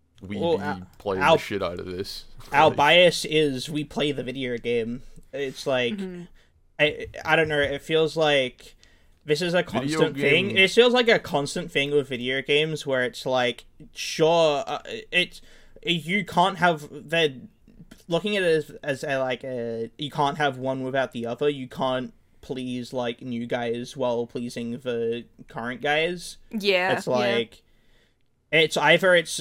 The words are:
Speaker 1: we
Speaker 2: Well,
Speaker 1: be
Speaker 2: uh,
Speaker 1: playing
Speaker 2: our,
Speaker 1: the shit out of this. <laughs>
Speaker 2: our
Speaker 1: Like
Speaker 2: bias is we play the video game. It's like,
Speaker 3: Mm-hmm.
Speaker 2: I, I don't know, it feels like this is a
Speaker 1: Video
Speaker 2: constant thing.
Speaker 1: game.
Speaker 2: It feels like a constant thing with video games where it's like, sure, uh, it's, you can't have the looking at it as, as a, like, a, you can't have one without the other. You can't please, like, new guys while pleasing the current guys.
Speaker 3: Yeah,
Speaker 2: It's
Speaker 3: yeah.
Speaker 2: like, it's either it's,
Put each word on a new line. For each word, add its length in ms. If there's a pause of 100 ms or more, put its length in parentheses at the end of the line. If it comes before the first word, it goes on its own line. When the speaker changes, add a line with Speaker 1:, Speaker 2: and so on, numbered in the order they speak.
(220)
Speaker 1:
we 160
Speaker 2:
Well, 200
Speaker 1:
be 60
Speaker 2:
uh, 120 (220)
Speaker 1:
playing 260
Speaker 2:
our, 140
Speaker 1:
the 40
shit 220
out 160
of 60
this. 400 (120)
<laughs> 140
Speaker 2:
our 180
Speaker 1:
Like 80
Speaker 2:
bias 480
is 440
we 160
play 260
the 120
video 340
game. 460 (280)
It's 340
like, 300
Speaker 3:
Mm-hmm. 280 (540)
Speaker 2:
I, 300 (160)
I 140
don't 100
know, 140
it 200
feels 360
like 580 (480)
this 180
is 120
a 100
Speaker 1:
Video 80 (280)
Speaker 2:
constant 180
thing. 320
Speaker 1:
game. 80
Speaker 2:
It 140
feels 200
like 160
a 120
constant 520
thing 200
with 180
video 320
games 440
where 200
it's 200
like, 380 (300)
sure, 720
uh, 120 (300)
it's, 320 (440)
you 400
can't 320
have 320
the 500 (680)
looking 300
at 60
it 120
as, 140 (140)
as 200
a, 160
like, 240
a, 540
you 140
can't 260
have 200
one 260
without 280
the 140
other. 240
You 180
can't 460 (280)
please, 520
like, 280
new 240
guys 520
while 300
pleasing 520
the 460 (220)
current 340
guys. 560 (140)
Speaker 3:
Yeah, 460
Speaker 2:
It's 100
Speaker 3:
yeah. 60
Speaker 2:
like, 480 (880)
it's 260
either 380
it's, 260